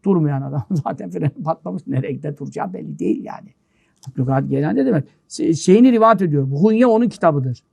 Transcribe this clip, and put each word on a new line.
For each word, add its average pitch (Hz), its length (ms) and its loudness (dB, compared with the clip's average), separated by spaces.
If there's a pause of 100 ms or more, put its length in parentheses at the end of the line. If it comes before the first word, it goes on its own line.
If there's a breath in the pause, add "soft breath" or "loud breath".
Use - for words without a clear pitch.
durmayan 151 380 2
adam 139 240 -6
<laughs> - 40 -14
zaten 175 400 -6
freni 151 200 -2 (140)
patlamış. 170 420 -8
Nereye 131 260 -4
gider 143 240 -10
duracağı 139 360 -10
belli 156 260 -12
değil - 260 -4
yani. - 240 -16 (600)
Abdülkadir 135 380 -2
Geylani 151 300 -2
ne 269 80 0
demek? 180 180 0 (240 soft breath)
Se-, - 260 -2
şeyini 226 380 6
rivayet 220 300 4
ediyor. 143 280 0
Bu 143 120 0
Hunye 220 240 4
onun 226 220 4
kitabıdır. 139 540 -2 (100)